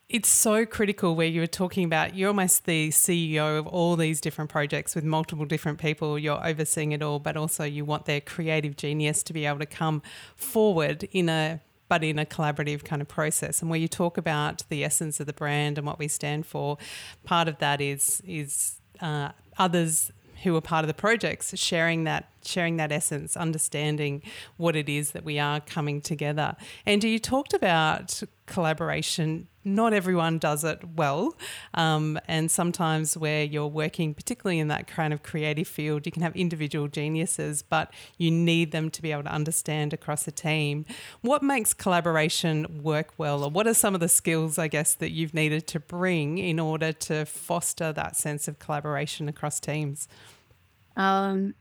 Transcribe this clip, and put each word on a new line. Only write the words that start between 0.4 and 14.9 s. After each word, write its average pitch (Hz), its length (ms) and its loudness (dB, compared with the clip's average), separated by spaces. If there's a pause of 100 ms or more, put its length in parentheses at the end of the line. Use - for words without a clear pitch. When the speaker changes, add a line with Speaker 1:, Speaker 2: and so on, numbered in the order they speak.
Speaker 1:
critical 202 500 2
where 165 120 4
you 165 120 0
were 165 80 2
talking 180 380 0
about, 160 300 2
you're 190 140 2
almost 190 360 4
the 156 240 2
C 165 460 4
E 151 40 2
O 151 180 2
of 151 100 -2
all 175 280 2
these 160 240 2
different 151 300 -4
projects 147 460 -2
with 160 80 -2
multiple 156 420 0
different 151 320 -2
people. 151 400 -2
You're 151 280 -2
overseeing 156 480 0
it 147 100 -2
all, 147 160 -2
but 151 180 -4
also 156 260 -4
you 147 220 -4
want 151 200 -2
their 147 140 0
creative 156 560 -2
genius 151 480 0
to - 100 -10
be 156 120 -2
able 147 140 0
to 151 80 -6
come 156 340 -2 (340)
forward 165 760 2
in 180 180 2
a, 160 320 0 (280)
but 170 140 4
in 156 140 0
a 151 80 2
collaborative 147 580 -2
kind 143 200 -4
of 147 40 -10
process. 156 540 -2
And 165 80 -2
where 160 100 2
you 165 80 2
talk 175 300 0
about 156 520 -2
the 143 140 -2
essence 147 360 -2